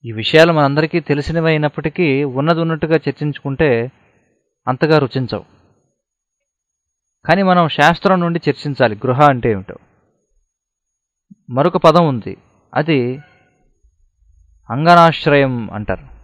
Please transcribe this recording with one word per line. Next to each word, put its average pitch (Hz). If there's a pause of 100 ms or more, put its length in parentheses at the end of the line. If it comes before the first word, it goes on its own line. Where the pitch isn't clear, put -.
ఈ 117
విషయాలు 156
మనందరికీ 156
తెలిసినవి 156
అయినప్పటికీ 151 (180)
ఉన్నది 147
ఉన్నట్టుగా 165
చర్చించుకుంటే 147 (960)
అంతగా 151
రుచించవు. 127 (1800)
కానీ 180
మనం 180
శాస్త్రం 170
నుండి 170 (100)
చర్చించాలి 127
గృహ 123
అంటే 123
ఏమిటో. 98 (1700)
మరొక 143
పదం 165
ఉంది, 113 (380)
అది 151 (1700)
అంగనాశ్రయం 147 (160)
అంటారు. 104 (180)